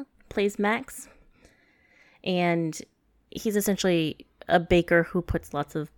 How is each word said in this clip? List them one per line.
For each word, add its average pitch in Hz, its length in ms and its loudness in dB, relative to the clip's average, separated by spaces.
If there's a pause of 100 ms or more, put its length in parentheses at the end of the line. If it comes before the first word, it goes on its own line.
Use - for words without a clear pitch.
(300)
plays 208 280 -2
Max. 220 500 -4 (1160)
And 170 560 0 (520)
he's 202 240 -2
essentially 185 680 0 (220)
a 180 120 4
baker 170 440 4
who 175 180 -4
puts - 320 -6
lots 147 220 -6
of 151 220 -8